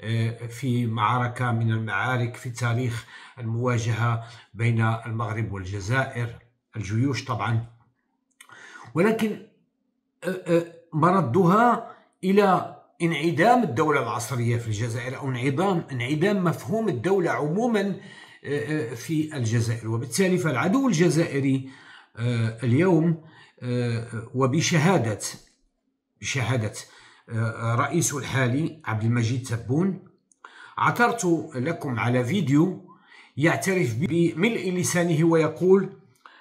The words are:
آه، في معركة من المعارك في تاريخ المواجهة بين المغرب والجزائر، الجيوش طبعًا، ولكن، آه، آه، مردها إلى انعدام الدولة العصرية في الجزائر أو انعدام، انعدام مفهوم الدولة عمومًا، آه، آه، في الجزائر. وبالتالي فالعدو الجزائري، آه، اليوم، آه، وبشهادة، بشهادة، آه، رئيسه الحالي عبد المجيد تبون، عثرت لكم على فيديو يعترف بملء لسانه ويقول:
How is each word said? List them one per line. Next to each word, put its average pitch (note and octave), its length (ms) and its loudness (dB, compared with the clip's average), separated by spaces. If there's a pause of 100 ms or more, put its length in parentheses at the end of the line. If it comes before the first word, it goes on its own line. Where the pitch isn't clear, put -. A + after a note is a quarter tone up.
آه، A2+ 460 -2
في A#2+ 400 -2
معركة A#2 680 0
من A2+ 180 0
المعارك A2+ 680 -2
في B2+ 140 -12
تاريخ A#2 560 -2 (320)
المواجهة A#2 880 0 (300)
بين A2+ 260 2
المغرب A2 720 -2
والجزائر، G#2+ 840 -4 (380)
الجيوش A2+ 480 -2
طبعًا، A2+ 420 -2 (1300)
ولكن، G#3+ 520 2 (760)
آه، F3 40 -2
آه، E3+ 440 0 (200)
مردها F3+ 1040 2 (280)
إلى G3 520 4 (260)
انعدام E3+ 600 4
الدولة D3 400 2
العصرية A#2 540 -2
في A#2 100 -4
الجزائر A#2 500 -6
أو C#3 120 -6
انعدام، C#3 640 0
انعدام D#3 520 0
مفهوم F#3+ 440 -2
الدولة E3+ 420 0
عمومًا، F#3+ 680 0 (480)
آه، D3 460 -4
آه، B2+ 40 -10
في D#3 420 -4
الجزائر. A2+ 520 0
وبالتالي F3 500 0
فالعدو F3 500 0
الجزائري، C#3+ 840 2 (460)
آه، A2+ 460 -2
اليوم، D#3+ 600 4 (380)
آه، A#2 720 -4
وبشهادة، C3+ 840 2 (1040)
بشهادة، A2 520 -2 (560)
آه، A2+ 460 -2
رئيسه C#3+ 440 0
الحالي B2+ 680 0
عبد G#2+ 200 -2
المجيد A#2 420 0
تبون، C#3+ 580 -2 (720)
عثرت F3+ 460 2 (300)
لكم C3 460 -4
على A#2+ 240 2
فيديو D#3+ 720 2 (400)
يعترف D#3+ 580 2
بملء E3+ 800 0
لسانه E3+ 520 0
ويقول: E3+ 640 4 (520)